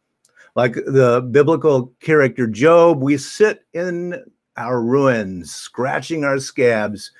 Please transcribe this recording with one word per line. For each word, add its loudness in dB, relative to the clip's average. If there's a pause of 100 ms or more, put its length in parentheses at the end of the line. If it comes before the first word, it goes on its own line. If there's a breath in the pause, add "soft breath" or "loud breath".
(560 soft breath)
Like 0
the 2
biblical 2
character 0
Job, 4
we 0
sit -2
in -8 (340)
our -4
ruins, -2
scratching -6
our -2
scabs -2